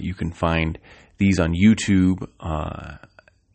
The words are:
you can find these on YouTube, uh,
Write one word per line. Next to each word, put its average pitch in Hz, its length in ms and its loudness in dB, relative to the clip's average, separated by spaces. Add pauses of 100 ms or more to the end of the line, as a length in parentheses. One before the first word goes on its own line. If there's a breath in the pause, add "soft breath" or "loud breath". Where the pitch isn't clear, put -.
you 90 120 -6
can 82 200 -8
find 82 440 -2 (420 soft breath)
these 98 200 2
on 85 160 2
YouTube, 92 760 2 (120)
uh, 78 560 -8 (580)